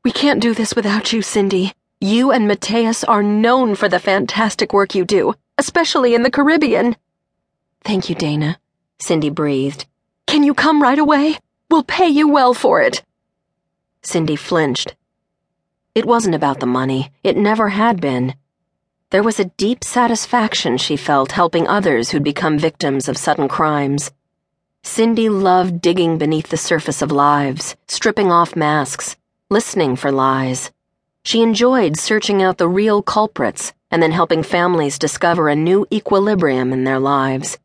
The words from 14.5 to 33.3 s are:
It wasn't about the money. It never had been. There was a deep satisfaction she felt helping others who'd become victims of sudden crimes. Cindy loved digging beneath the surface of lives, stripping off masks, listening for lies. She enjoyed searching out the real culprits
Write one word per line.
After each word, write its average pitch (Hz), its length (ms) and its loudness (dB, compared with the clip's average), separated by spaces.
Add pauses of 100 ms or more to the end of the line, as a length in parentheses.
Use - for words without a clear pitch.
It 226 100 0
wasn't 220 300 2
about 143 240 -2
the 127 200 -2
money. 131 320 -2 (120)
It 185 120 0
never 214 340 2
had 214 300 0
been. 131 360 -2 (720)
There 196 140 2
was 220 160 -2
a 185 120 -2 (140)
deep 240 200 -2
satisfaction 226 920 0
she 147 200 -4
felt 139 340 0
helping 170 340 0
others 165 440 0
who'd 147 140 -2
become 147 340 -2
victims 147 500 -2
of 156 100 -4
sudden 147 300 0
crimes. 143 640 -2 (720)
Cindy 226 460 0
loved 185 520 2
digging 170 360 0
beneath 156 320 -2
the 160 80 -4
surface 160 440 -4
of 147 100 -2
lives, 143 680 0 (100)
stripping 208 440 0
off 170 260 2
masks, 151 580 -2 (340)
listening 175 460 0
for 139 160 -2
lies. 131 600 -2 (520)
She - 180 0
enjoyed 226 540 2
searching 202 480 0
out 185 140 2
the 170 100 0
real 208 340 2
culprits 202 720 -4 (180)